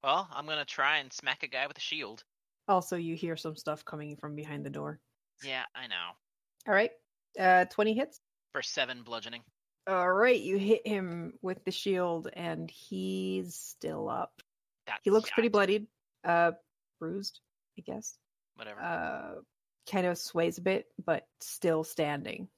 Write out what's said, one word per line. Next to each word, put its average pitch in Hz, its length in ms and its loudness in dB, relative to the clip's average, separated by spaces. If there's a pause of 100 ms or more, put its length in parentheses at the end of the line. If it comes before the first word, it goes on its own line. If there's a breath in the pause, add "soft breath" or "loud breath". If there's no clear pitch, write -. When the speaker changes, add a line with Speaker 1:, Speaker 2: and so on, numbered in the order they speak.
Speaker 1:
Well, 165 280 4
I'm 143 140 -8
gonna 151 180 -2
try 147 340 2
and 131 140 -6
smack 131 300 -4
a 139 60 -8
guy 131 180 -2
with 143 100 -10
a - 40 -14
shield. 117 420 -6 (460)
Speaker 2:
Also, 185 280 4
you 165 200 -4
hear 165 200 -4
some 156 200 -8
stuff 151 280 -8
coming 151 320 -10
from 147 200 -10
behind 147 280 -8
the 143 60 -8
door. 147 300 -8 (420)
Speaker 1:
Yeah, 131 220 -4 (100)
I 123 140 -12
know. 87 240 -6 (560)
Speaker 2:
All 214 60 2
right. 214 180 4 (460)
Uh, 185 260 8
twenty 214 300 2
hits? 269 260 -2 (320)
Speaker 1:
For 135 100 -4
seven 127 400 -2
bludgeoning. 117 400 -8 (460)
Speaker 2:
All 180 220 4
right, 220 300 6
you 185 160 0
hit 208 300 4
him 175 460 -4 (100)
with 185 220 -6
the 190 80 0
shield, 180 600 0
and 165 380 -6
he's 190 880 -4
still 160 520 -8
up. - 320 -6 (460)
Speaker 1:
That's - 160 -6
Speaker 2:
He 196 80 4
looks 220 200 6
pretty 233 180 4
Speaker 1:
shot. 196 60 2
Speaker 2:
bloodied. 208 320 4 (380)
Uh, 170 280 6 (480)
bruised, 185 400 -8 (360)
I 180 60 -16
guess. - 340 -10 (380)
Speaker 1:
Whatever. 104 260 -12
Speaker 2:
Uh, - 600 -4 (500)
kind 185 160 2
of 175 100 2
sways 170 420 0
a 175 40 -10
bit, 190 240 2 (180)
but - 220 0 (140)
still 160 420 0
standing. 147 640 -4 (120)